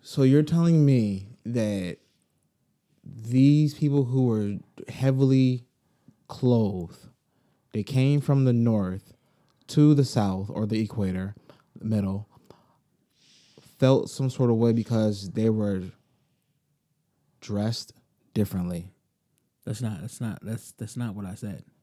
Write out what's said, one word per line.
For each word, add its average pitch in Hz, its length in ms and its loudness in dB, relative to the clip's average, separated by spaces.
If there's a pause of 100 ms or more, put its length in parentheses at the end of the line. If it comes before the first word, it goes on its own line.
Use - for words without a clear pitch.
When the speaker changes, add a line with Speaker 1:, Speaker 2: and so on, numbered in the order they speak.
Speaker 1:
So - 220 -2
you're 139 200 6
telling 165 440 4
me 104 400 2 (180)
that 104 540 -4 (1040)
these 139 720 2
people 143 300 0
who 127 220 0
were 107 280 0 (340)
heavily 131 760 2 (640)
clothed, 104 720 0 (760)
they 107 100 -4
came 139 400 0
from 139 220 2
the 127 100 4
north 107 580 0 (560)
to 151 260 6
the 139 100 4
south 98 440 -2
or - 180 -6
the 110 140 -2
equator, 98 540 -4 (440)
the - 60 -18
middle, 104 440 -2 (1500)
felt 135 300 4
some 135 220 -4
sort 123 200 0
of 117 60 4
way 117 160 4
because 107 580 -2
they 110 200 0
were 104 320 -2 (1600)
dressed 104 520 -6 (420)
differently? 90 560 -4 (760)
Speaker 2:
That's 113 180 -8
not, 107 180 -8
that's - 200 -14
not, 113 220 -8
that's, 110 300 -12
that's - 240 -14
not 120 180 -8
what 101 120 -12
I 92 80 -12
said. 104 300 -14 (180)